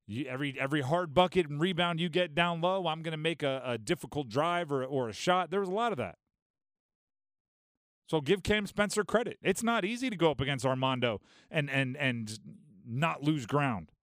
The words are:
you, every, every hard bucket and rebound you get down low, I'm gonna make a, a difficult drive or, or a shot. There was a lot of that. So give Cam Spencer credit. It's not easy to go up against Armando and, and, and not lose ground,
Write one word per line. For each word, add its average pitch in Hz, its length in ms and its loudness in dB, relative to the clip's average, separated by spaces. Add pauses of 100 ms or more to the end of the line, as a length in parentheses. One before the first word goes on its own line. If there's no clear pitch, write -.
you, 120 200 -6
every, 131 320 -6
every 139 240 0
hard 156 320 0
bucket 180 340 4
and 147 120 -4
rebound 175 400 0
you 175 80 0
get 170 260 0
down 170 260 2
low, 185 260 0
I'm 160 160 -4
gonna 160 140 -6
make 156 260 -2
a, 135 220 0
a 120 140 -2
difficult 123 500 -4
drive 160 420 0
or, 139 140 0
or 131 240 -2
a 107 40 -6
shot. 180 380 2
There 190 100 0
was 196 80 -2
a 180 40 -2
lot 226 200 0
of 165 60 -4
that. 98 180 -4 (1900)
So 160 120 0
give 170 240 0
Cam 208 240 0
Spencer 208 340 0
credit. 208 400 0
It's - 220 0
not 220 200 2
easy 240 260 -2
to 214 60 -6
go 165 140 6
up 127 100 -2
against 135 240 -2
Armando 131 560 2 (300)
and, 147 180 0
and, 135 280 0
and 117 420 -2 (480)
not 139 380 -2
lose 147 220 2
ground, 127 440 0 (120)